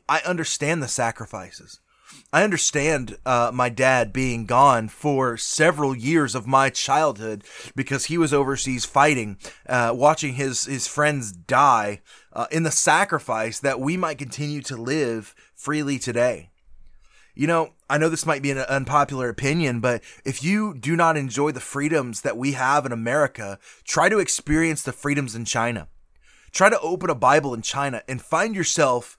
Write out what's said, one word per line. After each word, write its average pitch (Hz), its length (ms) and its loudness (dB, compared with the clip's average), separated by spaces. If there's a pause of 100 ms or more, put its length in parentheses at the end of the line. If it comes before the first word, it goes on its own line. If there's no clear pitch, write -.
I 151 120 2
understand 160 640 -2
the 120 40 -6
sacrifices. 113 920 -6 (540)
I 160 100 6
understand, 151 840 0
uh, 120 280 2
my 123 160 0
dad 123 440 2
being 123 320 -2
gone 123 420 6
for 131 500 -2
several 147 580 2
years 131 400 2
of 113 120 -8
my 135 220 4
childhood 113 720 0 (320)
because 135 300 -4
he 160 120 -4
was 156 160 2
overseas 135 520 0
fighting, 131 520 2 (300)
uh, 120 280 0
watching 143 380 2
his, 131 320 -4
his 131 220 -6
friends 147 440 -2
die, 107 720 2 (320)
uh, 117 180 -4
in 165 120 0
the 156 80 0
sacrifice 147 880 0
that 135 200 -2
we 151 180 -2
might 160 200 -4
continue 147 440 -8
to 131 160 -10
live 117 580 -4 (200)
freely 143 440 -4
today. 117 500 -2 (840)
You 135 120 -2
know, 165 260 0 (160)
I 143 80 0
know 160 120 2
this 160 160 -4
might 147 160 -2
be 139 100 -2
an 135 80 -4
unpopular 135 720 0
opinion, 139 500 0
but 117 240 0 (220)
if 131 180 -4
you 202 320 0
do 135 200 -2
not 165 220 4
enjoy 139 340 0
the 127 80 -6
freedoms 139 600 -2
that 117 160 -4
we 135 160 -2
have 131 320 2
in 127 60 -6
America, 117 680 -2 (240)
try 160 260 2
to 214 100 2
experience 160 600 0
the 127 120 -6
freedoms 139 420 -4
in 113 100 -8
China. 113 420 -4 (640)
Try 196 180 8
to 220 100 0
open 175 320 -4
a 147 40 0
Bible 135 380 2
in 113 80 -8
China 135 460 -6
and 131 140 -8
find 202 340 -2
yourself 139 640 0